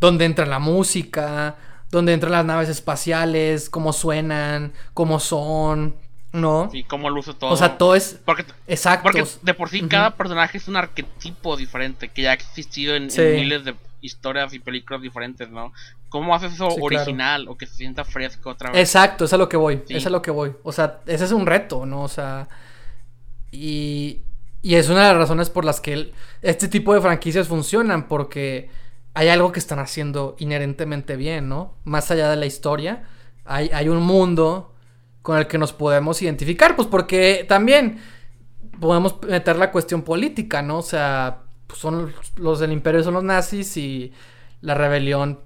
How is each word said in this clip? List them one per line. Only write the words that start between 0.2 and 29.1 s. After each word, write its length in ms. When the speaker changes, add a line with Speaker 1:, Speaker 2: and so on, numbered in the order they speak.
Speaker 1:
entra 220
la 120
música, 1000
donde 220
entran 200
las 120
naves 240
espaciales, 1000
cómo 240
suenan, 800
cómo 260
son, 760
¿no? 400
Speaker 2:
Sí, 120
cómo 260
luce 240
todo. 160
Speaker 1:
O 60
sea, 200
todo 180
es 300
Speaker 2:
Porque, 200
Speaker 1:
exacto. 360
Speaker 2:
porque 220
de 120
por 140
sí 120
Speaker 1:
Ujú. 80
Speaker 2:
cada 280
personaje 420
es 100
un 80
arquetipo 800
diferente 520
que 140
ya 80
ha 40
existido 600
en, 100
en 60
Speaker 1:
Sí. 100
Speaker 2:
miles 440
de 100
historias 540
y 40
películas 440
diferentes, 480
¿no? 220
¿Cómo 260
haces 200
eso 160
Speaker 1:
Sí, 60
claro. 100
Speaker 2:
original 600
o 100
que 80
se 80
sienta 300
fresco 460
otra 200
vez? 100
Speaker 1:
Exacto, 440
es 80
a 40
lo 120
que 80
voy, 300
Speaker 2:
Sí. 100
Speaker 1:
es 100
a 40
lo 120
que 80
voy. 220
O 100
sea, 340
ese 180
es 80
un 140
reto, 380
¿no? 180
O 60
sea, 400
y, 680
y 140
es 120
una 140
de 60
las 100
razones 320
por 140
las 160
que 120
el, 200
este 280
tipo 260
de 60
franquicias 480
funcionan, 600
porque 600